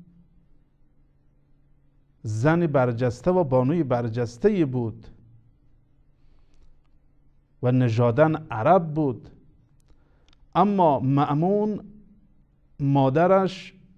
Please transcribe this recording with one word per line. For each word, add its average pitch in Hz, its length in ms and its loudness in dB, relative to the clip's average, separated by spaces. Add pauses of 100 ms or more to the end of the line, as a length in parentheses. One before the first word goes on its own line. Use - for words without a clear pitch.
(2250)
زن 147 440 0
برجسته 127 640 -2
و 180 120 2
بانوی 131 400 0
برجسته‌ای 123 840 -2
بود 120 420 -8 (2500)
و 123 80 2
نژاداً 123 600 2 (200)
عرب 151 420 2
بود. 139 360 -4 (1300)
اما 175 440 2
مأمون 156 800 -2 (1000)
مادرش 151 960 0 (240)